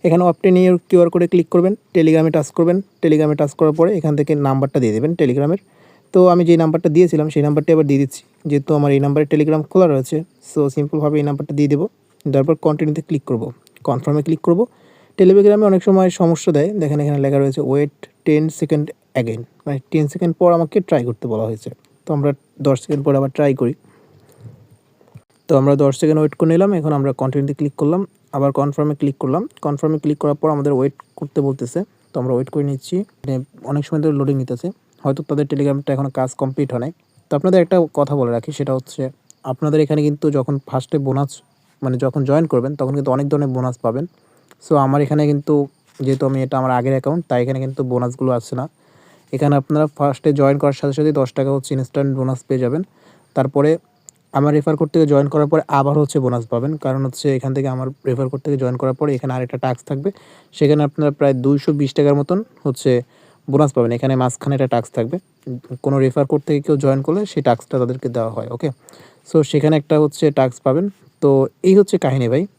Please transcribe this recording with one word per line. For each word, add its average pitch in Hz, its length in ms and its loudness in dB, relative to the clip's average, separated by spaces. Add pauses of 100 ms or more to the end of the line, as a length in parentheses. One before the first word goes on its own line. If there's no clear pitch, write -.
এখানে 170 240 4
opt - 180 -4
in 185 160 6
your 185 120 4 (120)
কিউআর 175 240 6
কোডে 175 200 2
ক্লিক 170 220 2
করবেন, 175 180 2 (220)
Telegram-এ 160 420 4
টাচ 151 120 0 (100)
করবেন, 175 180 2 (260)
Telegram-এ 156 380 2
টাচ 147 180 0
করার 156 200 2
পরে 170 200 4
এখান 151 200 0
থেকে 151 140 0 (160)
নাম্বারটা 135 340 0
দিয়ে 110 140 2
দেবেন 135 140 -2 (100)
Telegram-এর। 143 400 0 (540)
তো 196 40 6 (140)
আমি 175 160 4
যেই 170 140 6
নাম্বারটা 165 340 0
দিয়েছিলাম 160 380 2
সেই 143 120 2
নাম্বারটা 147 280 0
এবার 156 160 2
দিয়ে 139 120 2
দিচ্ছি, - 200 -6 (280)
যেহেতু 143 280 -2
আমার 143 180 2
এই 135 80 2
নাম্বারে 143 280 2
Telegram 156 280 2 (100)
খোলা 190 220 4
রয়েছে। 135 240 -2 (340)
So, 160 100 -2 (160)
সিম্পলভাবে 147 440 -2
এই 143 80 -2
নাম্বারটা 143 300 -6
দিয়ে 147 140 2
দেবো, 147 120 0 (480)
তারপর 139 220 2 (120)
কন্টিনিউতে 151 420 0
ক্লিক 143 220 -4
করব। 120 140 -2 (400)
কনফার্মে 143 380 -2
ক্লিক 160 180 -2
করব। 175 200 0 (580)
Telegram-এ 202 480 6
অনেক 190 160 4
সময় 190 280 4
সমস্যা 170 420 0
দেয়, 147 160 2 (100)
দেখেন 147 220 0
এখানে 143 180 0
লেখা 139 200 2
রয়েছে, 139 220 0
"Wait 143 340 -2 (320)
ten 156 180 4 (160)
second 147 260 -2 (340)
again", 117 220 -6 (240)
মানে 143 120 -4 (120)
টেন 156 180 0
সেকেন্ড 170 280 -4
পর 175 160 4
আমাকে 170 280 0
ট্রাই 160 240 0
করতে 120 240 -6
বলা 110 160 -2
হয়েছে। 110 260 -8 (360)
তো 165 60 -4
আমরা 143 200 0 (300)
দশ 139 180 0
সেকেন্ড 143 240 -4
পর 139 120 2
আবার 135 140 0
ট্রাই 143 240 0
করি। 131 200 -2 (1700)
তো - 80 4
আমরা 139 200 4
দশ 139 240 2
সেকেন্ড 156 200 2
ওয়েট 151 140 0
করে 165 140 0
নিলাম। 185 240 2
এখন 160 200 -2
আমরা 139 200 0
কন্টিনিউতে 139 420 -4
ক্লিক 147 220 -4
করলাম, 175 300 -2 (260)
আবার 139 200 0
কনফার্মে 147 420 -2
ক্লিক 139 240 -2
করলাম। 156 300 -4 (140)
কনফার্মে 156 360 -2
ক্লিক 147 200 -2
করার 147 160 -2
পর 156 160 -2
আমাদের 143 220 -2
ওয়েট 139 220 0 (220)
করতে 151 240 -6
বলতেছে, 135 400 -4 (320)
তো 147 80 -6
আমরা 127 140 -2
ওয়েট 131 160 -4
করে 147 140 -2
নিচ্ছি। 139 340 -6
মানে 135 460 -8 (200)
অনেক 147 220 -4
সময় 156 160 -2
ধরে 156 100 2
লোডিং 139 240 0
নিতেছে, 127 320 -6 (340)
হয়তো 139 200 -2
তাদের 147 240 -2
Telegram-টা 143 460 -2
এখনও 135 180 -2
কাজ 131 240 -4
কমপ্লিট 135 380 -4
হয় 123 80 -4
নাই। 139 120 -8 (360)
তো 151 80 -2
আপনাদের 180 240 4
একটা 175 160 2 (180)
কথা 143 220 0
বলে 120 160 0
রাখি, 117 200 -6
সেটা 143 220 -4
হচ্ছে 131 360 -8 (320)
আপনাদের 147 380 0
এখানে 151 220 2
কিন্তু 147 280 0
যখন 143 240 -2 (120)
ফার্স্টে 139 320 -4
বোনাস, 139 320 -2 (520)
মানে 127 140 -2
যখন 135 280 -2
জয়েন 151 220 2
করবেন 135 300 0
তখন 139 180 -4
কিন্তু 139 160 -2
অনেক 139 180 0
ধরনের 147 200 0
বোনাস 127 300 -4
পাবেন। 123 280 -4 (600)
So - 80 0
আমার 139 240 2
এখানে 147 260 2
কিন্তু 147 280 0 (460)
যেহেতু 135 260 -2
আমি 135 160 -2
এটা 135 160 -2
আমার 131 120 0
আগের 127 260 0
অ্যাকাউন্ট, 147 320 -2
তাই 123 140 0
এখানে 135 180 0
কিন্তু 131 240 -6
বোনাসগুলো 123 480 -2
আসছে 120 240 -4
না। 131 120 -6 (640)
এখানে 143 240 2
আপনারা 151 300 0
ফার্স্টে 147 460 -2
জয়েন 139 260 2
করার 143 140 2
সাথে 143 200 -4
সাথে 151 200 0
দশ 139 200 -2
টাকা 135 180 -2
হচ্ছে 139 240 -4
ইনস্ট্যান্ট 139 420 -2
বোনাস 131 320 -4
পেয়ে 131 160 0
যাবেন। 143 180 -2 (520)
তারপরে 143 440 2 (540)
আমার 147 220 2
রেফার 151 220 0
কোড 156 120 -2
থেকে 160 180 2
জয়েন 143 220 2
করার 151 180 0
পরে 156 220 0
আবার 143 300 0
হচ্ছে 147 200 0
বোনাস 123 280 -2
পাবেন, 131 300 -4
কারণ 135 300 -4
হচ্ছে 135 300 -2
এখান 131 180 -4
থেকে 139 140 -2
আমার 131 200 -6 (180)
রেফার 131 220 -2
কোড 135 120 -8
থেকে 143 160 -4
জয়েন 123 200 -2
করার 131 180 -2
পরে 147 200 -2
এখানে 131 200 -6
আরেকটা 127 240 -6
টাস্ক 127 300 -4
থাকবে, 147 220 -4 (420)
সেখানে 151 300 2
আপনারা 147 280 0
প্রায় 143 240 0
দুইশো 139 380 0
বিশ 143 220 -2
টাকার 143 200 2
মতন 143 240 -2 (260)
হচ্ছে 131 380 0 (480)
বোনাস 139 220 2
পাবেন। 117 200 0
এখানে 131 240 -2
মাঝখানে 127 380 -2
একটা 131 200 -2
টাস্ক 117 200 -4
থাকবে, 127 220 -4 (640)
কোনো 139 160 0
রেফার 135 280 0
কোড 147 200 -2
থেকে 147 140 0
কেউ 151 160 0
জয়েন 135 260 0
করলে 185 240 -2
সেই 156 160 -6
টাস্কটা 127 360 -2
তাদেরকে 127 300 -4
দেওয়া 117 220 -4
হয়। 110 200 -10
ওকে, 120 180 -8 (600)
so - 120 0
সেখানে 151 340 2
একটা 151 220 0
হচ্ছে 151 320 0
টাস্ক 131 320 -2
পাবেন। 151 240 0 (340)
তো 135 260 4 (160)
এই 185 160 4
হচ্ছে 196 200 2
কাহিনী 131 300 0
ভাই। 143 180 0 (120)